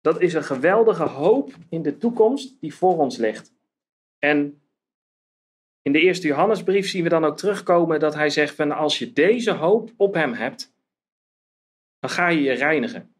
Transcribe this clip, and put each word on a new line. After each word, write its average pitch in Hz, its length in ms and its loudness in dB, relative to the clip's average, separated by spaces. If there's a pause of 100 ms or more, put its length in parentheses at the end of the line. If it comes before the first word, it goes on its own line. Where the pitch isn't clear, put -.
Dat 160 200 0
is 170 120 0
een 156 100 -2
geweldige 175 600 2
hoop 190 480 0 (180)
in 165 120 -6
de 147 160 -4
toekomst 233 600 0
die 156 160 -10
voor 180 220 2
ons 135 200 -2
ligt. 107 360 -4 (680)
En 147 440 -2 (1200)
in 139 80 -2
de 147 80 2
eerste 175 280 2
Johannesbrief 190 640 0
zien 180 140 -4
we 165 60 -2
dan 165 160 2
ook 151 120 -2
terugkomen 175 640 0
dat 151 140 0
hij 151 160 0
zegt 147 260 -2
van, 147 160 -2
"Als 151 280 -2
je 120 140 -8
deze 208 380 2
hoop 180 460 0
op 196 160 2
hem 151 200 0
hebt, - 400 -10 (1300)
dan 131 100 -8
ga 180 180 -2
je 170 140 2
je 135 120 0
reinigen. 123 680 -2